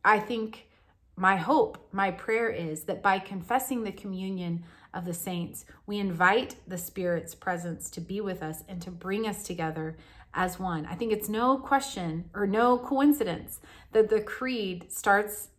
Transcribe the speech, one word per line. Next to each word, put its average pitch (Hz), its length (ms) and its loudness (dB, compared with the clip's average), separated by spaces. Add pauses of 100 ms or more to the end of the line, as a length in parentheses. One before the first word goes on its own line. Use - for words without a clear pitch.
I 208 140 6
think 220 500 -6 (460)
my 190 220 4
hope, 233 560 2
my 196 180 0
prayer 226 380 -2
is 165 360 -6
that 190 180 -6
by 190 160 4
confessing 226 680 -4
the 196 80 -6
communion 185 720 -6 (300)
of 175 100 -6
the 175 100 -6
saints, 175 520 -6 (200)
we 208 120 -4
invite 185 580 4 (100)
the 180 120 -8
Spirit's 175 560 -2
presence 175 560 -6
to - 100 -10
be 190 200 -6
with 185 220 -4
us 156 240 -8
and 180 160 -10
to 185 80 -10
bring 190 360 -4
us 202 160 -6
together 160 540 -6 (360)
as 180 260 -2
one. 165 280 -4
I 180 80 -8
think 220 180 -2
it's 208 160 -2
no 240 300 2
question 180 760 -2
or 202 120 0
no 233 320 6
coincidence 262 840 2 (320)
that 220 160 8
the 214 140 4
creed 214 680 -4
starts 208 580 2 (100)